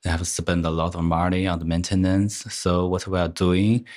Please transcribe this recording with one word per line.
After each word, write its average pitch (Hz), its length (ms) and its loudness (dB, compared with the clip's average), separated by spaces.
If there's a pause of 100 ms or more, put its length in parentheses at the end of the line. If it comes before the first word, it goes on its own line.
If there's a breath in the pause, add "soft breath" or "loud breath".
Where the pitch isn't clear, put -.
They 87 80 0
have 85 160 -2
spent 85 400 0
a - 20 0
lot 82 240 0
of 85 80 -4
money 87 460 0
on 90 100 0
the 85 80 -6
maintenance. 92 880 0
So 90 320 0
what 90 220 -2
we 95 100 -2
are 87 100 2
doing 98 680 2